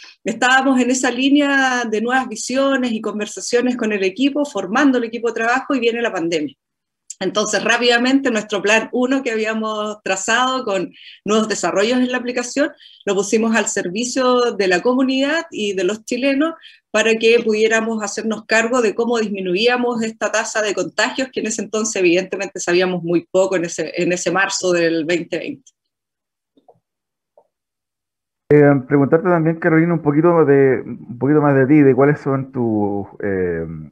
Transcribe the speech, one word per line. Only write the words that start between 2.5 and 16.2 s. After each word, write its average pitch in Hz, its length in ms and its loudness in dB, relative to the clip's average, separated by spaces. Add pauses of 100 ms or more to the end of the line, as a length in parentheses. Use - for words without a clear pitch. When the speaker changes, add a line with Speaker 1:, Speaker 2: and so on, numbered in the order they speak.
Speaker 1:
y 220 100 -4
conversaciones 214 720 -2
con 220 160 -4
el 202 120 -2
equipo, 277 420 -2
formando 262 540 0
el 233 60 -2
equipo 226 240 -6
de 226 60 -6
trabajo, 240 380 -2
y 269 60 0
viene 233 220 0
la 220 120 -2
pandemia. 165 420 -4 (640)
Entonces, 196 400 -2
rápidamente, 240 720 2
nuestro 208 300 -4
plan 220 320 2
uno 254 280 0
que 262 100 -6
habíamos 214 720 -4
trazado 240 600 -2
con 190 300 -4 (320)
nuevos 214 240 0
desarrollos 202 500 0
en 254 140 0
la 254 40 -2
aplicación, 247 540 -4 (340)
lo 202 80 0
pusimos 220 440 2
al 208 100 -2
servicio 240 840 -2
de 190 160 -2
la 175 120 2
comunidad 269 720 0
y 208 220 -4
de 190 100 -2
los 214 220 -4
chilenos 277 480 -2 (380)